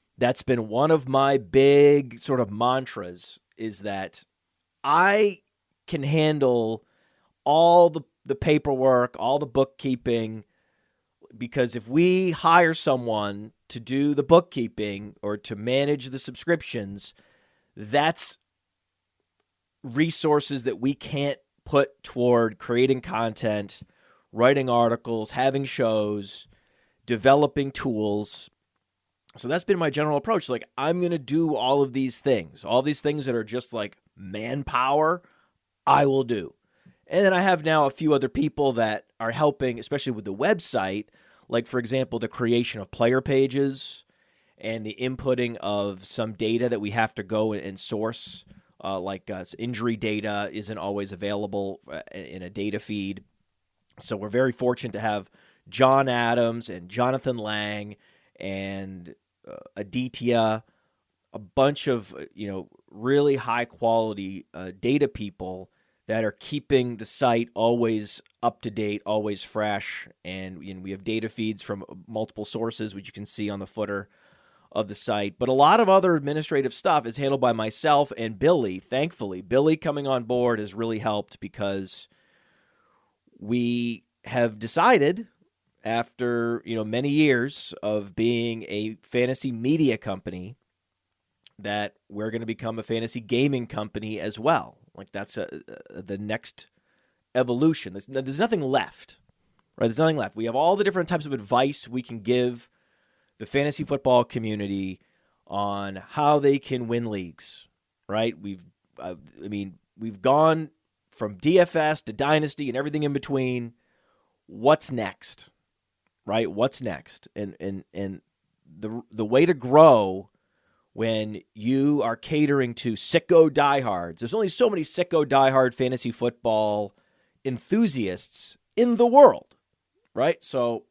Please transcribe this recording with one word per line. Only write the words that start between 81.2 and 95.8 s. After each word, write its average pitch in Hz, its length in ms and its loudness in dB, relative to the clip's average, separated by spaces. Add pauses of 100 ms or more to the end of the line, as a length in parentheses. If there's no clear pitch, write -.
because 98 720 -8 (1300)
we 120 640 -2 (220)
have 120 340 -2
decided 175 680 2 (560)
after, 117 800 -2
you 110 100 -6
know, 110 100 -4
many 120 260 -2
years 139 640 2 (120)
of 104 320 -4
being 117 480 0
a 107 360 -6
fantasy 127 520 0
media 127 440 2
company 92 600 -10 (1000)
that 104 380 -6 (140)
we're 104 240 -8
gonna 113 140 -6
become 113 340 -6
a - 20 -8
fantasy 117 380 -4
gaming 120 480 0
company 107 500 -8
as 104 220 -8
well. 117 380 -2 (180)
Like, - 160 -18
that's 101 260 -10
a, - 240 -10 (260)